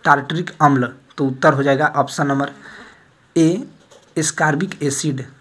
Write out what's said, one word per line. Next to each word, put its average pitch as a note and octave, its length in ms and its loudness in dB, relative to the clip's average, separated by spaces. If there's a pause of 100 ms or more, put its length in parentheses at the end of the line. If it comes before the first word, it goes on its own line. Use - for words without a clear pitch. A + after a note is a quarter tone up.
टार्टरिक D#3 480 0 (100)
अम्ल। C3+ 280 4 (280)
तो C#3 80 0
उत्तर C3+ 280 2
हो C#3 100 -2
जाएगा C#3 220 2
ऑप्शन C#3+ 420 -2
नंबर C#3 240 -2 (840)
ए, E3+ 260 2 (540)
एस्कॉर्बिक D#3 680 -2
एसिड। C3+ 420 -4 (160)